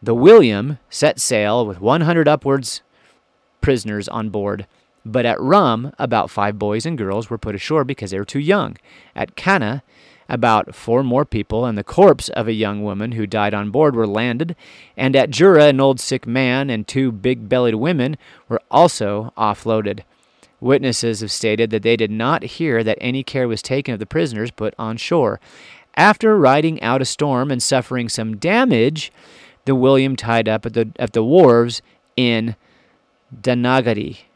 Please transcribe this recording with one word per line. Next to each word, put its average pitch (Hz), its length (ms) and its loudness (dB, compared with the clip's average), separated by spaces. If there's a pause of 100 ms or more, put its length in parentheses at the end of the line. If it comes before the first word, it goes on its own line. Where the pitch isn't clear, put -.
The 117 140 0
William 131 640 6 (100)
set - 300 0
sail 110 480 0
with 95 140 -10
one 131 200 2
hundred 165 260 2
upwards 139 540 -2 (800)
prisoners 107 460 -2
on 110 220 -6
board, 101 360 -6 (400)
but 117 200 -2
at 117 160 -2
Rum, 135 580 2
about 110 300 -2
five 104 280 -4
boys 104 280 -4
and 165 120 -6
girls 104 320 -6
were 117 80 -8
put 107 180 -8
ashore 151 280 -2
because 123 280 -8
they 95 60 -6
were 98 60 -4
too 135 160 -6
young. 151 380 -2 (360)
At - 220 -8
Cana, 139 480 -2 (460)
about 113 440 0
four 120 300 -2
more 131 220 0
people 113 400 -4
and 113 120 -4
the 101 60 -6
corpse - 460 4
of 110 180 -4
a 117 60 -2
young 104 280 -4
woman 104 300 -6
who 110 160 -6
died 104 260 -2
on 104 160 -4
board 143 240 2
were 113 140 0
landed, 120 480 -4 (400)
and 131 220 -2
at 131 120 4
Jura, 151 360 6
an 139 160 4
old 135 180 2
sick - 260 -6
man 131 440 -2
and 110 180 -6
two 135 240 -2
big-bellied 117 640 0
women 143 400 -2 (320)
were 117 140 -4 (100)
also 107 680 0
offloaded. 104 680 -2 (580)
Witnesses 120 580 0
have 107 140 -8
stated 110 380 0
that 107 120 -2
they 117 140 2
did 110 140 -2
not 117 320 -2
hear 127 380 -4
that 110 200 -2
any 127 220 -4
care 127 260 -4
was 110 120 -6
taken 135 320 -6
of 104 60 -8
the 107 60 -10
prisoners 117 460 -4
put 107 280 -6
on 110 160 -8
shore. 123 460 -2 (540)
After 214 420 4
riding 151 440 2
out 127 200 0
a 131 40 -2
storm 139 460 -2
and 123 100 -4
suffering 123 460 -2
some 110 300 -8
damage, 156 760 0 (540)
the 135 100 0
William 131 400 2
tied 117 320 0
up 110 180 -2
at 113 80 -8
the, 113 240 -2
at 120 140 -4
the 113 120 0
wharves 120 580 4 (340)
in 117 400 0 (800)
Danagady. 120 840 -2 (160)